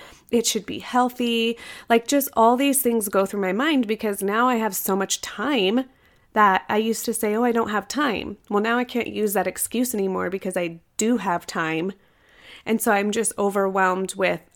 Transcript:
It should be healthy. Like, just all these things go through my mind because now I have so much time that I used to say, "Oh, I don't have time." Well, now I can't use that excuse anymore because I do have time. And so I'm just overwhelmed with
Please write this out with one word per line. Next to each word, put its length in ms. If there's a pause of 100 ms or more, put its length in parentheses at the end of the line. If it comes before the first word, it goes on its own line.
(300)
It 160
should 220
be 120
healthy. 800 (320)
Like, 180
just 260
all 220
these 280
things 260
go 160
through 160
my 120
mind 340
because 340
now 260
I 100
have 180
so 200
much 260
time 640 (480)
that 360
I 80
used 280
to 80
say, 200
"Oh, 100
I 80
don't 200
have 160
time." 500 (140)
Well, 100
now 160
I 60
can't 240
use 260
that 140
excuse 480
anymore 340
because 260
I 240 (160)
do 220
have 300
time. 440 (760)
And 120
so 120
I'm 180
just 300
overwhelmed 760
with 280 (140)